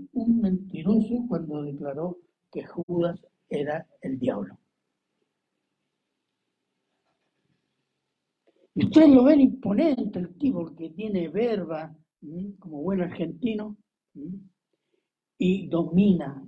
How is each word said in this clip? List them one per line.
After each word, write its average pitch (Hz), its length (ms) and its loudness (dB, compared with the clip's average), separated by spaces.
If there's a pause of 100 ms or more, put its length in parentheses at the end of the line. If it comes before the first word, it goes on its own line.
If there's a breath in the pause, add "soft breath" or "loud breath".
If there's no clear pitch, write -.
(140)
un 226 260 0
mentiroso 196 880 -2
cuando 151 360 -6
declaró 143 560 -8 (320)
que 143 120 -10
Judas 175 560 -4 (300)
era 147 360 -6 (160)
el 135 180 -8
diablo. - 380 -4 (4000)
Y 160 100 2
ustedes 311 240 8
lo 262 140 10
ven 294 180 8
imponente, 214 760 0
el 180 180 -8
tipo 180 380 -2
que 160 160 -12
tiene 180 380 -4
verba, 165 680 -4 (240)
¿m? 180 380 -12
Como 151 240 -12
buen 185 180 -2
argentino, 208 760 -6 (380)
¿m? 175 260 -14 (1000)
Y 185 280 0
domina 170 800 0